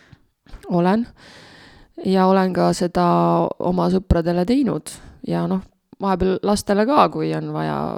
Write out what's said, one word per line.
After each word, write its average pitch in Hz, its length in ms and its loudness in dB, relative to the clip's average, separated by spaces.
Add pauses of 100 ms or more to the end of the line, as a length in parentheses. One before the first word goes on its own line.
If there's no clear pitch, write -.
(680)
Olen. 185 380 0 (1000)
Ja 185 220 2
olen 190 260 4
ka 175 200 2
seda 175 320 0 (540)
oma 180 320 0
sõpradele 175 540 0
teinud. 233 460 -2 (360)
Ja 170 200 -2
noh, 190 140 -2 (400)
vahepeal 185 420 0
lastele 208 440 0
ka, 226 220 4
kui 160 260 -4
on 156 180 -6
vaja, 151 260 -4 (200)